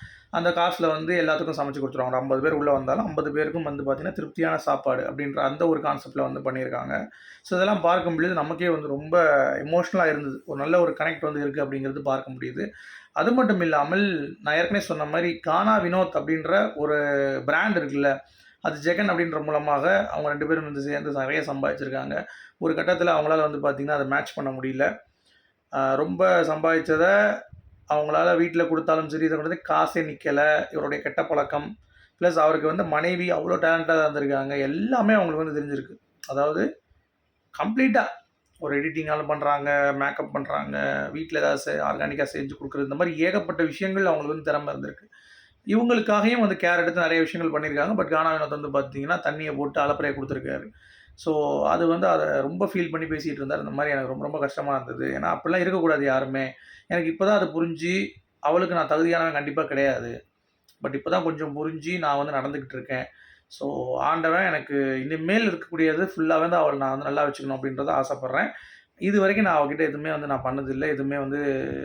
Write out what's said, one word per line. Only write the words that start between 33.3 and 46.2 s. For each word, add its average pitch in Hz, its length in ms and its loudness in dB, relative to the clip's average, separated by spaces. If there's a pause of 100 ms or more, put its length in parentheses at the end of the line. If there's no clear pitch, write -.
அவ்வளோ 165 260 0
டேலண்டடா 160 460 2
இருந்திருக்காங்க. 139 540 -2
எல்லாமே 208 560 2
அவங்களுக்கு 160 300 2
வந்து 147 160 -4
தெரிஞ்சிருக்கு. 143 360 -8 (320)
அதாவது 151 540 -2 (800)
கம்ப்ளீட்டா 220 420 2 (540)
ஒரு 143 220 -2
எடிட்டிங்னாலும் 151 460 -2
பண்றாங்க, 143 720 2
மேக்கப் 139 340 -4
பண்றாங்க, 143 800 -2
வீட்டுல 160 240 -6
ஏதாவது 147 300 2
செ-, 147 160 -2
ஆர்கானிக்கா 143 500 -2
செஞ்சு 139 180 -6 (100)
கொடுக்குறது, 139 220 -6
இந்த 139 120 -4
மாதிரி 165 240 -2
ஏகப்பட்ட 175 460 0
விஷயங்கள் 190 420 -2
அவங்களுக்கு 151 280 0
வந்து 151 180 -4
திறமை 147 220 -2
இருந்திருக்கு. 143 320 -12 (600)
இவங்களுக்காகவும் 220 800 4